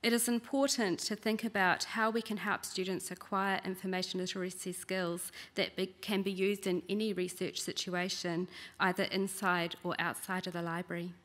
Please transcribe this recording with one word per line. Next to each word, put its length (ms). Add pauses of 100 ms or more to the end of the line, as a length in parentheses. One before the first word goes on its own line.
It 120
is 140
important 720
to 160
think 280
about 400
how 240
we 140
can 160
help 260
students 460
acquire 540
information 560
literacy 520
skills 580 (260)
that 200
be-, 240
can 220
be 100
used 340
in 220
any 240
research 480
situation, 880 (300)
either 260
inside 800
or 160
outside 480
of 80
the 80
library. 500 (120)